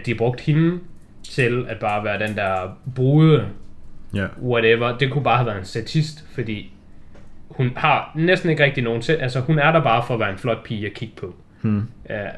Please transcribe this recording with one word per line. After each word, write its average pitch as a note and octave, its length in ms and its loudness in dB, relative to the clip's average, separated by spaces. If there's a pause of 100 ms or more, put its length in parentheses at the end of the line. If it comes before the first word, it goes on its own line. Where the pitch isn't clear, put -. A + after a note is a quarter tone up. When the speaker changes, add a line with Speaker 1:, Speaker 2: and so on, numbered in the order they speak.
Speaker 1:
de A#2+ 100 0
brugte B2 280 0
hende E3 360 2 (440)
til B2 460 0
at A2 100 -8
bare G#2 240 -2
være G#2 240 -2
den G#2+ 80 -4
der F#2+ 420 -2 (180)
brude C#3+ 500 6 (680)
Speaker 2:
Ja. G2 100 0 (160)
Speaker 1:
whatever. A#2 560 4
Det C3+ 140 0
kunne C3+ 120 -2
bare A#2+ 140 4
have B2 100 2
været G#2 120 -4
en F#2 60 -10
statist, D3 680 -4
fordi G#2+ 400 -6 (760)
hun B2+ 260 0
har C#3 400 2
næsten F3+ 340 4
ikke D3+ 140 4
rigtig C3+ 200 2
nogen A#2 180 0
til, D#3 120 0
altså, C3 260 0
hun B2+ 200 2
er D3 120 6
der D#3+ 120 4
bare A#2+ 240 4
for B2+ 60 -2
at A2+ 60 0
være G#2 120 0
en G2 60 -8
flot A2+ 260 -4
pige G#2+ 220 -6
at G2+ 80 -6
kigge - 240 -10
på. F2+ 180 -12 (260)
Speaker 2:
Hmm. G#2 220 2 (260)
Speaker 1:
Ja, G#2 180 -6 (100)